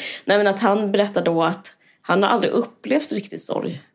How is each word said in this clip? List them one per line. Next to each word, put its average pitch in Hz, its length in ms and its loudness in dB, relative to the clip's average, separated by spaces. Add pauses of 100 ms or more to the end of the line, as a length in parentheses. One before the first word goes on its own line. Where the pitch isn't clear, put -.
(240)
Nej, 196 120 2
men 208 100 4
att 196 120 0
han 208 320 2
berättar 202 300 2
då 170 220 2
att - 320 -4 (260)
han 190 220 0
har 196 60 2
aldrig 233 240 0
upplevt 254 580 -2
riktig 202 300 -6
sorg. - 400 -6 (140)